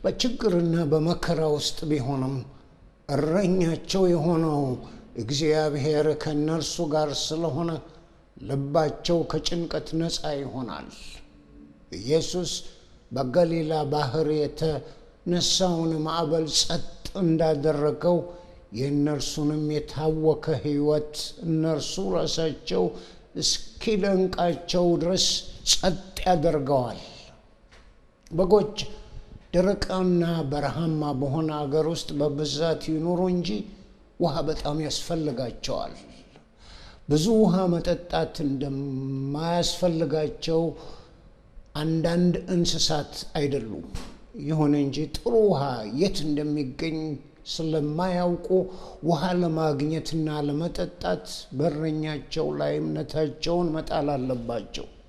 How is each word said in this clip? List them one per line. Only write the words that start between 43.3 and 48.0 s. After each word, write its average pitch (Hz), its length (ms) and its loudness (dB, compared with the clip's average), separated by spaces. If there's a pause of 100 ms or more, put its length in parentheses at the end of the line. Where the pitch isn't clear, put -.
አይደሉም። 135 520 -2 (520)
ይሁን 147 360 2
እንጂ 139 380 0
ጥሩ 233 300 2
ውሃ 139 320 4 (200)
የት 165 260 2
እንደሚገኝ 151 960 -2 (280)
ስለማያውቁ፣ 170 1000 0 (540)